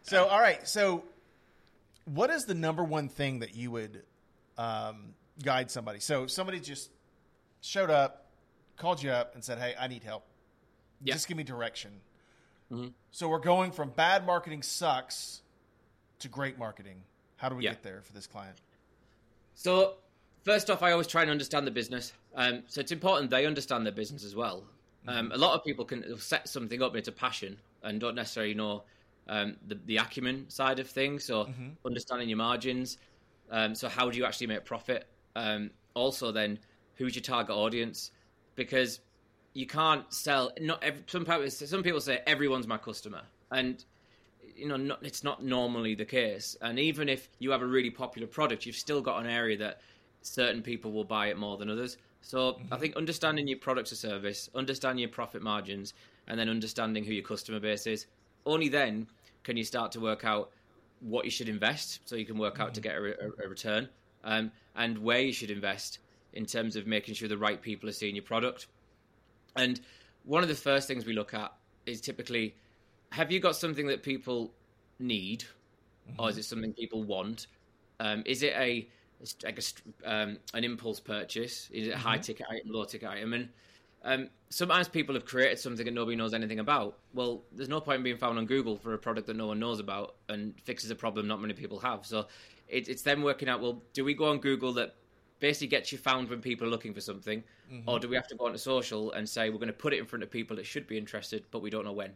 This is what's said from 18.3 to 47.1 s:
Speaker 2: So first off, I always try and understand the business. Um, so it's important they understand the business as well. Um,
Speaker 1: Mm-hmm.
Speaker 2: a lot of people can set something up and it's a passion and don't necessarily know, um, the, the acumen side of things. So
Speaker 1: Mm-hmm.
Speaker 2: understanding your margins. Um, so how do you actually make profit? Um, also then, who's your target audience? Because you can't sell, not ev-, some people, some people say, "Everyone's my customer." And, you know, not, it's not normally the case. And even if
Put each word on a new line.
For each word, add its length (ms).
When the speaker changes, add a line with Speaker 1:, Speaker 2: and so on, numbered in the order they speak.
Speaker 2:
So 420
first 260
off, 140
I 80
always 160
try 140
and 100
understand 360
the 40
business. 420
Um, 320
so 140
it's 100
important 400
they 140
understand 400
the 60
business 320
as 120
well. 280
Um, 180
Speaker 1:
Mm-hmm. 80
Speaker 2:
a 40
lot 160
of 100
people 220
can 320
set 320
something 320
up 100
and 80
it's 80
a 40
passion 460
and 160
don't 160
necessarily 400
know, 280
um, 280
the, 80
the 120
acumen 520
side 300
of 100
things. 340
So 220
Speaker 1:
Mm-hmm. 240
Speaker 2:
understanding 440
your 80
margins. 600
Um, 240
so 120
how 220
do 80
you 80
actually 220
make 180
profit? 420
Um, 340
also 380
then, 260
who's 200
your 60
target 340
audience? 560
Because 440
you 140
can't 440
sell, 480
not 240
ev-, 240
some 160
people, 260
some 340
people 180
say, 240
"Everyone's 420
my 100
customer." 440
And, 320
you 120
know, 100
not, 280
it's 180
not 200
normally 520
the 100
case. 560
And 180
even 280
if 220